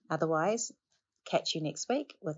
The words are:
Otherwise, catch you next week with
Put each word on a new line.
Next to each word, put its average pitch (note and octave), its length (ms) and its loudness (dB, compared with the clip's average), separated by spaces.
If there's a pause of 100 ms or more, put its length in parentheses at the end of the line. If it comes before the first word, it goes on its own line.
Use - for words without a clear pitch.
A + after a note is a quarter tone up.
Otherwise, E3 640 2 (520)
catch - 300 0
you D#3+ 60 -2
next D3+ 260 -4
week C#4+ 340 -2
with D#3 160 -4